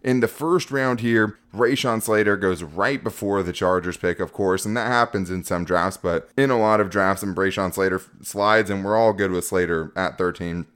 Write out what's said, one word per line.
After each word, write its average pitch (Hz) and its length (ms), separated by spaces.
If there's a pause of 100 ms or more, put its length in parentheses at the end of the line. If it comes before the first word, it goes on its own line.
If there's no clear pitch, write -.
in 127 180
the 113 80
first 165 420
round 131 300
here, 113 380 (160)
Rashawn 120 480
Slater 107 340
goes 92 260
right 98 400
before 101 400
the 87 100
Chargers 90 440
pick, 90 240
of 85 120
course, 95 320
and 107 120
that 117 120
happens 113 420
in 92 140
some 87 200
drafts, 90 320
but - 400
in 135 140
a 123 80
lot 107 220
of 98 100
drafts, 95 320
and 98 140
Rashawn 95 360
Slater 95 240
f-, - 140 (120)
slides, 104 480
and 98 140
we're 104 120
all 113 160
good 98 180
with 90 160
Slater 85 500
at 92 220
thirteen. 87 580